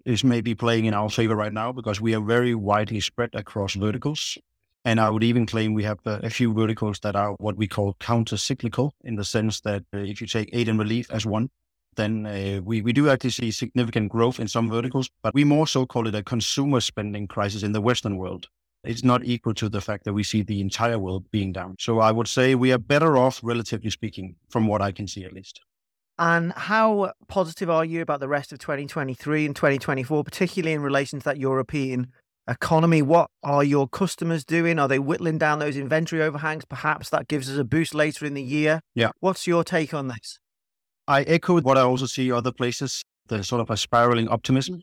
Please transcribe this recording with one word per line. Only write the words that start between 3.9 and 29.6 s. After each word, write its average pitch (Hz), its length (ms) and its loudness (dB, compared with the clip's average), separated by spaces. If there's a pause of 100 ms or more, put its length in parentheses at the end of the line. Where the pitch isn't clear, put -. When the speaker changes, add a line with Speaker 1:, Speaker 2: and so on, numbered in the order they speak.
Speaker 1:
And 113 120 2
I 107 120 2
would 107 140 0
even 120 200 2
claim 107 300 -2
we 107 80 -2
have, 104 240 -4
uh, 107 160 -4
a 113 80 -4
few 113 240 0
verticals 107 460 0
that 104 140 -4
are 101 180 0
what 101 240 -4
we 104 120 0
call 101 320 0
counter-cyclical, 120 920 -2 (100)
in 117 120 -6
the 101 80 -4
sense 107 360 -2
that, 101 220 -4 (100)
uh, 101 60 -6
if 101 240 -8
you 113 40 -10
take 110 280 -2
aid 120 140 0
and 110 100 2
relief 113 320 -2
as 110 160 -4
one, 107 240 -2 (460)
then, 107 280 -2
uh, 98 400 -4
we, 110 160 -2
we 117 140 0
do 147 160 6
actually 127 200 2
see 117 200 -2
significant 110 600 -2
growth 117 300 2
in 110 80 -4
some 113 220 0
verticals, 127 400 -2 (120)
but 110 120 -2
we 143 100 4
more 147 220 4
so 131 180 0
call 117 220 -2
it 104 80 -2
a 104 80 -2
consumer 127 580 0
spending 104 460 -6
crisis 101 360 -4
in 104 100 -2
the 107 100 0
Western 113 340 0
world. 92 300 -8 (380)
It's 117 200 -6
not 123 200 4
equal 120 300 -2
to 107 140 -2
the 101 140 -4
fact 104 220 -8
that 104 100 -4
we 104 80 0
see 107 180 0
the 101 220 -2
entire 113 360 0
world 95 320 -6
being 98 220 -2
down. 92 260 -8
So 117 200 0
I 110 140 6
would 110 160 0
say 131 260 4
we 127 180 4
are 127 60 4
better 147 400 4
off, 127 240 2
relatively 113 480 -4
speaking, 95 460 -10 (120)
from 110 180 2
what 104 140 2
I 98 120 0
can 101 140 -8
see 95 180 -12
at 95 100 -16
least. - 260 -20 (600)
Speaker 2:
And 170 320 2
how 208 640 0 (120)
positive 170 440 -2
are 160 140 2
you 165 180 -4
about 147 180 -4
the 135 80 -6
rest 143 240 -2
of 139 80 -18
twenty 143 260 -6
twenty-three 151 600 -2
and 143 100 -4
twenty 139 220 2